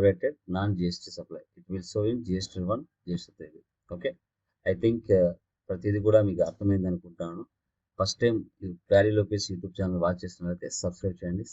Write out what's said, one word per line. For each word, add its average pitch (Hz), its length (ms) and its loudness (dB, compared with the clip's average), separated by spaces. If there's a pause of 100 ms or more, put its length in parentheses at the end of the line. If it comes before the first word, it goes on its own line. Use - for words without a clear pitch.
rated, 101 280 2 (220)
non 98 220 0
G 87 160 0
S - 100 -14
T 90 140 -16
supply. 80 240 -14 (160)
It 87 140 -20
will 92 200 -8
show 104 200 0
in 123 140 -4
G 92 180 -2
S - 80 -14
T 92 100 -6 (120)
one, 131 100 -8 (200)
G 87 180 -6
S - 40 -16
T - 120 -20
three. 78 260 -20 (320)
ఓకే, 90 140 -4 (600)
I 95 120 4
think, 113 180 4 (200)
uh, 87 120 4 (360)
ప్రతిదీ 101 380 -2
కూడా 107 220 8
మీకు 85 200 0
అర్థమైంది 98 420 0
అనుకుంటాను. 87 520 -8 (560)
ఫస్ట్ 98 240 -2
టైమ్ 117 160 2 (260)
ఈ 95 40 -6 (220)
Tally 104 280 6
Lopez 101 320 0
YouTube 90 280 -8
ఛానల్ 92 260 0
వాచ్ 90 200 0
చేస్తున్నట్లయితే 87 440 -8 (140)
సబ్స్క్రైబ్ 90 400 -4
చేయండి, 92 300 -4